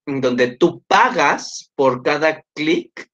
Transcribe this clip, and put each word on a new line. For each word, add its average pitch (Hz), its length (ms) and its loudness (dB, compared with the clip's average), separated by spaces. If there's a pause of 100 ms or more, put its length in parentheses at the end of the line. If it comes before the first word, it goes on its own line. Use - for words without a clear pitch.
en 139 120 -4
donde 123 380 0
tú 170 300 0
pagas 190 880 0
por 131 260 0
cada 151 420 -2 (120)
clic - 580 -4